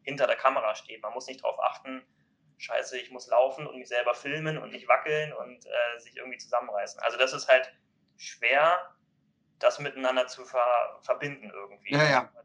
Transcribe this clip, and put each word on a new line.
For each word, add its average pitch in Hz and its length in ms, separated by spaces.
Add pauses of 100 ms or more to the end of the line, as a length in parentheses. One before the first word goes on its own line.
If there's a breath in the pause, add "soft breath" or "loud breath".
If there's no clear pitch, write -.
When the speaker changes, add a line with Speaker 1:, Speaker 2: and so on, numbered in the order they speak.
Speaker 1:
hinter 135 240
der - 100
Kamera 131 380
steht. - 280
Man 107 100
muss 127 140
nicht 135 160
drauf - 200
achten, 131 440 (500)
„Scheiße, 123 420
ich 123 120
muss 123 180
laufen 131 380
und 131 100
mich 127 120
selber 123 260
filmen 156 420
und 113 140
nicht 120 180
wackeln 151 460
und, 123 320
äh, 120 320
sich 123 180
irgendwie 123 220
zusammenreißen.“ 110 640
Also 117 180
das 131 160
ist 139 140
halt 127 220 (460)
schwer, 147 800 (640)
das 120 200
miteinander 131 480
zu 127 180
ver-, 123 560
verbinden 135 500
irgendwie. 101 440
Speaker 2:
Ja, 147 100
ja. 131 280 (120)